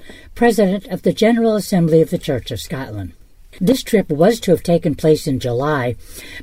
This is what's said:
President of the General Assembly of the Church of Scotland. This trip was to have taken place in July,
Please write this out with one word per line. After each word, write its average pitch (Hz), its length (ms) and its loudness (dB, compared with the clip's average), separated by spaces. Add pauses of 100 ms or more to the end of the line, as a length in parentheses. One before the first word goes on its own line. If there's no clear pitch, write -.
(340)
President 208 540 2
of 180 140 -8
the 180 100 2
General 226 420 2
Assembly 170 460 2
of 156 100 2
the 175 80 -4
Church 131 320 -4
of - 100 -8
Scotland. 113 520 -10 (480)
This 226 240 2
trip 196 260 0
was 175 300 2
to - 100 -2
have 156 140 2
taken 165 320 0
place 156 320 2
in 131 100 -2
July, 123 560 -2 (480)